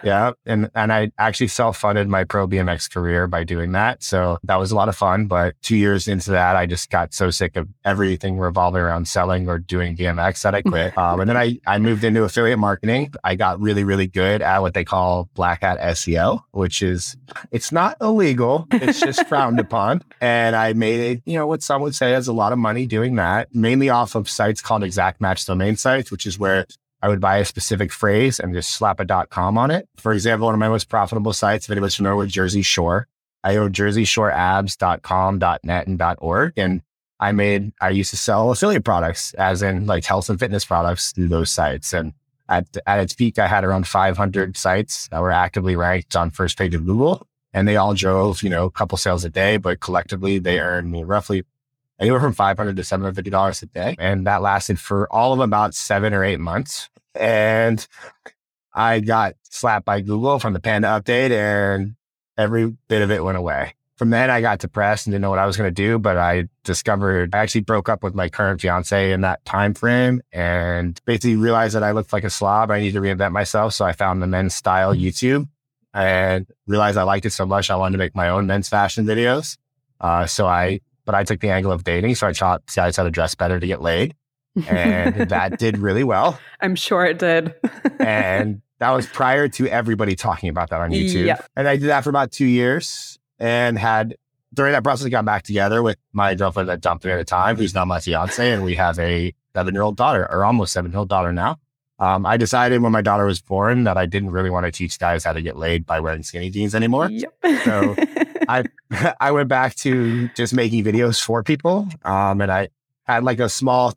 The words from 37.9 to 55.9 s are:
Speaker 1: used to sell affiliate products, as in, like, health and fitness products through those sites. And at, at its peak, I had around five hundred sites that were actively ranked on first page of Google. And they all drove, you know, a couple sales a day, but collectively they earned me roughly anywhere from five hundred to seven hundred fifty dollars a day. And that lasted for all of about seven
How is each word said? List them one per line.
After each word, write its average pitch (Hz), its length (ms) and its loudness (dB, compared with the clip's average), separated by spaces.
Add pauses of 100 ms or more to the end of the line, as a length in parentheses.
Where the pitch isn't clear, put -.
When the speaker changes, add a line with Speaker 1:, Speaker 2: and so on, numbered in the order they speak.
Speaker 1:
used 98 220 -2
to 107 40 -8
sell 113 340 0
affiliate 180 340 0
products, 87 500 -2
as 95 260 0
in, 95 240 -2
like, 104 220 -2
health 95 240 0
and 95 100 -2
fitness 101 240 -2
products 87 480 -2
through 90 160 0
those 82 220 0
sites. 71 420 -2
And 80 220 -4 (340)
at, 90 180 0 (200)
at 101 120 2
its 92 140 -2
peak, 117 260 0
I 101 80 4
had 98 160 2
around 95 240 0
five 95 300 2
hundred 95 400 -2
sites - 520 -2
that 82 120 -4
were 90 100 0
actively 90 460 0
ranked 87 400 -2
on 85 140 0
first 90 260 -4
page 90 180 -2
of 80 120 -4
Google. 131 400 0 (280)
And 101 140 2
they 104 80 4
all 101 160 2
drove, 95 500 0
you 101 60 0
know, 87 160 0
a 92 60 -2
couple 95 260 -2
sales 87 300 -2
a - 20 -8
day, 98 300 2
but 90 200 -2
collectively 95 600 -2
they 90 200 0
earned 87 320 -2
me 85 140 -6
roughly 98 400 -2 (560)
anywhere 120 180 2
from 131 140 0
five 98 240 2
hundred 101 200 -4
to 90 80 -6
seven 95 200 -4
hundred 95 120 -4
fifty 98 120 -8
dollars 95 320 0
a 87 60 -14
day. 104 320 -6
And 95 280 -2
that 101 140 2
lasted 98 400 0
for 101 320 -2
all 123 220 2
of 131 60 2
about 107 340 2
seven 104 400 0